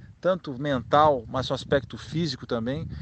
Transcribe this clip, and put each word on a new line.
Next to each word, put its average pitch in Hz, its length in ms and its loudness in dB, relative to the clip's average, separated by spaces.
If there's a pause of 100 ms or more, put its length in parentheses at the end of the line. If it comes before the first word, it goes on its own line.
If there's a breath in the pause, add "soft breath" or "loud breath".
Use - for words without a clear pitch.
(200 loud breath)
tanto 160 400 -2
mental, 143 640 4
mas 123 220 -2
no 139 60 -2
aspecto 127 420 0
físico 151 500 -4
também, 127 400 -2 (160 loud breath)